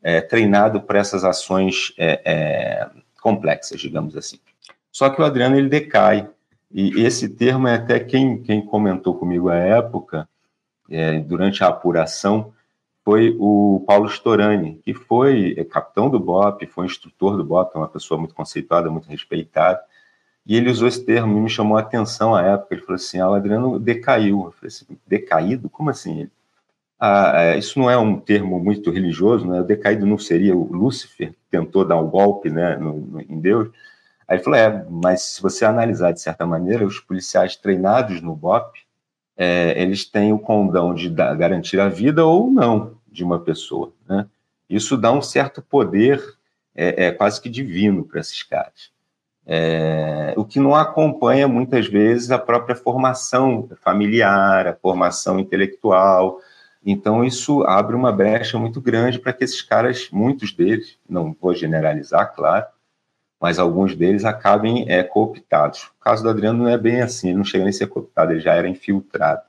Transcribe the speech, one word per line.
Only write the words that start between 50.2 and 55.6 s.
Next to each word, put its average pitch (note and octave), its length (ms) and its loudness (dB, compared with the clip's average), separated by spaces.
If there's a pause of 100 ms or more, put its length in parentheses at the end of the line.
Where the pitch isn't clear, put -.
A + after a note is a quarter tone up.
o G#2 80 -4
que A#2 160 -4
não C#3 160 4
acompanha, C#3 720 2
muitas B2 380 0
vezes, A#2 440 2
a B2+ 80 2
própria A#2+ 380 -2
formação B2+ 920 -2 (120)
familiar, G2 880 2
a E2+ 60 -4
formação F#2 680 -2
intelectual. F#2+ 1000 2 (440)